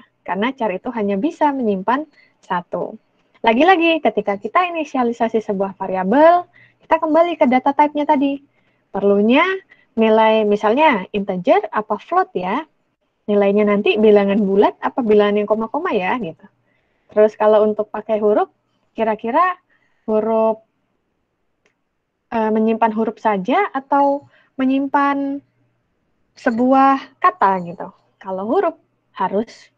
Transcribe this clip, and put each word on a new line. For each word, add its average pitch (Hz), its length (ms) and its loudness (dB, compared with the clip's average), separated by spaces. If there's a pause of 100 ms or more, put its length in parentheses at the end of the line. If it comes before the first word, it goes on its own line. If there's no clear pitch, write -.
(220)
Karena 208 320 -6
char 220 160 -6
itu 185 240 -8
hanya 202 240 -4
bisa 294 320 -2
menyimpan 240 560 -4 (400)
satu. 180 560 -8 (400)
Lagi-lagi, 330 640 4
ketika 208 320 -2
kita 349 320 -2
inisialisasi 240 720 -2
sebuah 196 320 -6
variabel, 240 720 2 (400)
kita 320 160 0
kembali 330 400 2
ke 269 80 -2
data 262 240 0
type-nya 294 320 0
tadi. 277 320 0 (560)
Perlunya 202 480 2 (560)
nilai, 220 480 4
misalnya 214 640 0
integer 208 640 0
apa - 240 -4
float 359 400 -4
ya, 196 240 -4 (640)
nilainya 202 400 2
nanti 208 320 0
bilangan 202 400 4
bulat 202 480 0
apa 262 160 -4
bilangan 208 400 2
yang 208 80 -6
koma-koma 220 480 -4
ya, 185 240 -4
gitu. 165 240 -12 (640)
Terus 214 240 2
kalau 214 320 2
untuk 214 240 -4
pakai 214 320 -6
huruf, 220 320 0 (400)
kira-kira 226 640 -2 (480)
huruf, 220 560 0 (1700)
eh, 220 200 -2
menyimpan 220 440 0
huruf 226 240 -4
saja 233 520 0
atau 277 560 -2 (280)
menyimpan 277 880 -2 (920)
sebuah 269 840 0
kata 240 320 2 (160)
gitu. 170 200 -14 (340)
Kalau 190 260 -8
huruf 330 280 -2 (400)
harus 196 640 -6